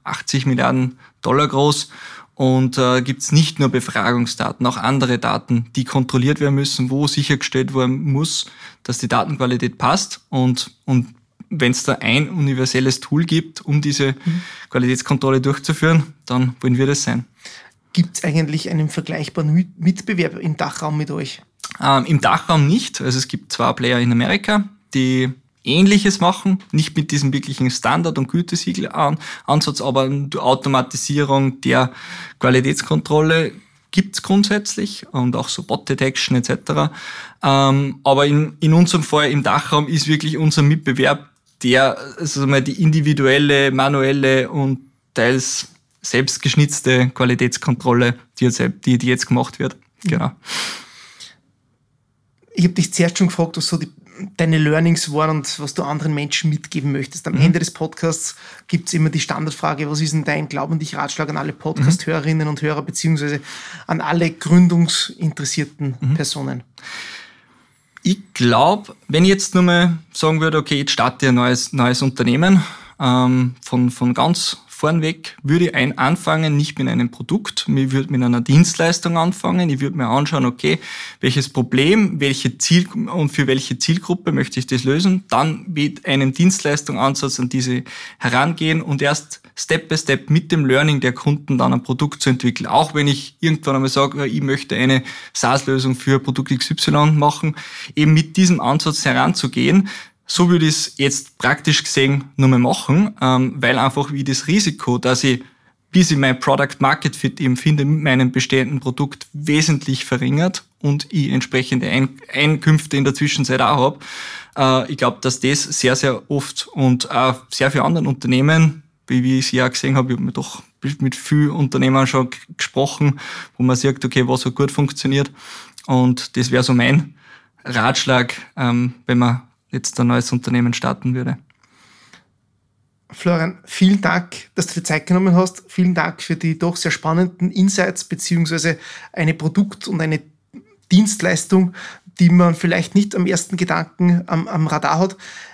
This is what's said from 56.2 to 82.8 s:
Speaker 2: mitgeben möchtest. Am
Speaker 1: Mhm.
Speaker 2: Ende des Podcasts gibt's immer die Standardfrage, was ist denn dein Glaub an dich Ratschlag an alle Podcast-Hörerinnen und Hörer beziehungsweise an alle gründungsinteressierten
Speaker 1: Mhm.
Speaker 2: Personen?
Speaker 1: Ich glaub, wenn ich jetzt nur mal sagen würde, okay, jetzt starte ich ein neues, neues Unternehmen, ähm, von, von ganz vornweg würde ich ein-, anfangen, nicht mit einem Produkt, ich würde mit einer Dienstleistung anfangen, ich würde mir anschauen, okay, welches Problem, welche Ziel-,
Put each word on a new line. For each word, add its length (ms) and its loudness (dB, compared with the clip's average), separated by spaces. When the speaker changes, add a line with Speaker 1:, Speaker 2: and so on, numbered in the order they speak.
Speaker 2:
mitgeben 420 -4
möchtest. 340 -6
Am 60 -6
Speaker 1:
Mhm. 80 0
Speaker 2:
Ende 180 0
des 120 -4
Podcasts 680 -6
gibt's 240 -2
immer 160 2
die 120 -2
Standardfrage, 720 -4
was 120 -2
ist 100 -2
denn 120 -2
dein 260 -4
Glaub 200 -6
an 80 0
dich 160 -8
Ratschlag 360 -6
an 80 -6
alle 160 -6
Podcast-Hörerinnen 920 0
und 120 -6
Hörer 220 -4
beziehungsweise 580 -2
an 160 -4
alle 280 0
gründungsinteressierten 1700 2
Speaker 1:
Mhm. 120 2
Speaker 2:
Personen? 500 -4
Speaker 1:
Ich 320 -2
glaub, 600 2
wenn 160 4
ich 60 6
jetzt 240 0
nur 100 6
mal 340 4
sagen 280 0
würde, 180 0
okay, 200 -2
jetzt 140 -2
starte 340 0
ich 40 4
ein 40 6
neues, 380 2
neues 300 0
Unternehmen, 600 4
ähm, 600 2
von, 300 0
von 240 -2
ganz 440 -2
vornweg 720 -4
würde 260 2
ich 60 -6
ein-, 220 0
anfangen, 600 0
nicht 220 -2
mit 80 -2
einem 240 0
Produkt, 560 -6
ich 260 0
würde 200 -2
mit 100 2
einer 200 2
Dienstleistung 760 2
anfangen, 540 0
ich 100 -2
würde 160 -4
mir 100 -2
anschauen, 380 0
okay, 340 0
welches 280 0
Problem, 720 2
welche 380 -2
Ziel-, 340 2